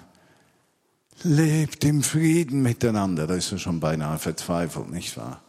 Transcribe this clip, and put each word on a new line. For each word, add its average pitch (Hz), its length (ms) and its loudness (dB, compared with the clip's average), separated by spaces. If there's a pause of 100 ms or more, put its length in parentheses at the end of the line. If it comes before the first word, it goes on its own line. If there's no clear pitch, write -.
(1200)
Lebt 156 600 2
im 147 180 4
Frieden 156 600 2
miteinander. 107 640 2
Da 85 80 -2
ist 87 180 -2
er 101 60 -6
schon 85 220 -4
beinahe 78 380 -2
verzweifelt, 85 720 -4
nicht - 260 -10
wahr? 123 320 -12